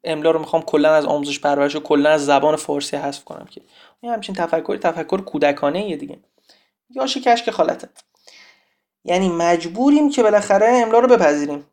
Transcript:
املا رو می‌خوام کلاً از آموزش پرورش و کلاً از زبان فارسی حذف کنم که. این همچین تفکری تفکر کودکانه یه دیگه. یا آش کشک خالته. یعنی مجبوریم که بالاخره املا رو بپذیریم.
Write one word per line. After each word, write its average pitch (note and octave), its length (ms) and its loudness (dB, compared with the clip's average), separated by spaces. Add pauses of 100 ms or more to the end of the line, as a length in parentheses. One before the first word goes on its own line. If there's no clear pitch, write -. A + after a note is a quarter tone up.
املا D#3+ 280 0
رو D#3+ 80 0
می‌خوام D#3+ 220 -2
کلاً D3+ 320 2
از D3+ 120 2
آموزش C#3+ 340 -4
پرورش C#3+ 360 0
و D#3 40 -4
کلاً D3 300 2
از D3+ 160 2
زبان C#3+ 300 2
فارسی D3 420 -8
حذف C#3 260 -8
کنم - 220 -18
که. - 160 -20 (380)
این A#3 120 -10
همچین G#3 240 -8
تفکری E3 420 -4
تفکر E3 440 -4
کودکانه D3 680 -2
یه D#3+ 80 -8
دیگه. C#3 220 -16 (680)
یا C4 140 -6
آش C4+ 140 -4
کشک A#3+ 340 0
خالته. - 380 -4 (1120)
یعنی F#3 260 0
مجبوریم F3 800 2
که C4+ 140 0
بالاخره G#3 440 4
املا A#3 320 4
رو B3 80 4
بپذیریم. D3 640 2